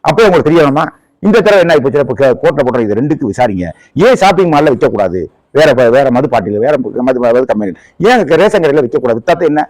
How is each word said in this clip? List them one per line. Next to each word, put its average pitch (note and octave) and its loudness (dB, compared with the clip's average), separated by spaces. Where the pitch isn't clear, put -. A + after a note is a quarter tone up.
அப்பவே G#3+ 2
உங்களுக்கு D3+ 2
தெரிய E3 4
வேணுமா? D3 0
இந்த A3 2
தடவை G#3 4
என்ன E3+ 2
ஆகி C3 2
போச்சு? C#3 0
இப்ப B2+ -6
கே-, C3 2
கோர்ட்ல D3 0
போடுற B2 -2
இது G#2 -2
ரெண்டுக்கு D3 -4
விசாரிங்க. G2 -4
ஏன் B3+ 4
ஷாப்பிங் F#3 2
மால்ல D3 2
விற்கக்கூடாது? G2+ -2
வேற D#3 4
ப-, B2 4
வேற C3+ 2
மது C#3 0
பாட்டில், G#2 -2
வேற D3+ 0
மது, B2+ -2
மது B2 0
கம்பெனி G#2 -4
ஏன் A#3 0
ரேஷன் G3 0
கடையில D3 0
விற்கக்கூடாது? A#2+ -2
வித்தாத்த E3 -2
என்ன? D3+ -2